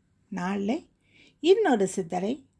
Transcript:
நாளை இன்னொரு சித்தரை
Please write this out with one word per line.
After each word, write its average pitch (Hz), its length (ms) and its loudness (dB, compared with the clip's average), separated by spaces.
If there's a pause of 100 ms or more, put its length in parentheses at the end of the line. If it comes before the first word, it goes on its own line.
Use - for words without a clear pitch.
(300)
நாளை 196 580 -4 (520)
இன்னொரு 311 560 4
சித்தரை 185 480 -6 (160)